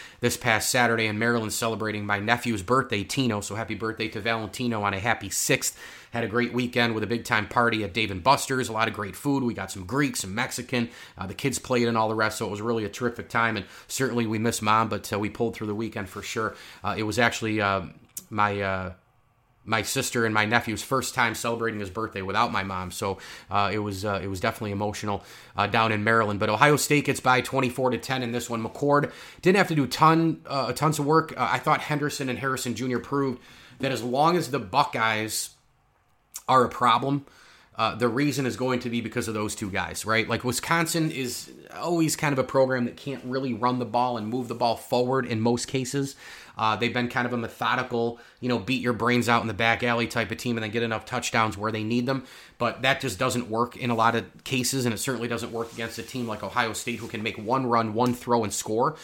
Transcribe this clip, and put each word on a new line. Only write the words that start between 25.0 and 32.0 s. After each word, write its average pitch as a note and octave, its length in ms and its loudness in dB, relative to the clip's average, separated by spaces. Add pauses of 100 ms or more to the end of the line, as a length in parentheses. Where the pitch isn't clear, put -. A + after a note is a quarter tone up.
uh, G2+ 80 4
down A2+ 260 4
in G#2 120 0
Maryland. A2 360 4
But G#2 100 2
Ohio C#3+ 260 6
State D3 300 2
gets C#3 140 0
by B2+ 220 4
twenty-four B2+ 480 0
to A#2 80 0
ten C3 240 -4
in A#2 100 -4
this A#2 160 -4
one. A#2 160 -4
McCord C#3+ 480 2 (300)
didn't F#3 160 6
have F3+ 120 4
to E3 60 0
do C3+ 120 4
ton, D#3+ 580 6
uh, C3 280 -2
tons D3+ 260 2
of C#3+ 80 0
work. D#3 280 4
Uh, A#2+ 160 0
I B2+ 60 2
thought C#3+ 240 2
Henderson C#3+ 480 -2